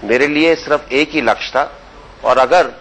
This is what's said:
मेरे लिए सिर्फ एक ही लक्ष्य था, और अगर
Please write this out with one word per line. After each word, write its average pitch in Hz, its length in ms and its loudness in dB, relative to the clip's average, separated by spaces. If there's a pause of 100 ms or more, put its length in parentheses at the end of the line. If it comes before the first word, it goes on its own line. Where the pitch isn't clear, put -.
मेरे 123 240 0
लिए 156 280 2
सिर्फ 147 360 -4
एक 147 200 0
ही 151 100 -2
लक्ष्य 110 280 -2
था, - 280 -4 (460)
और 127 140 2
अगर 131 440 2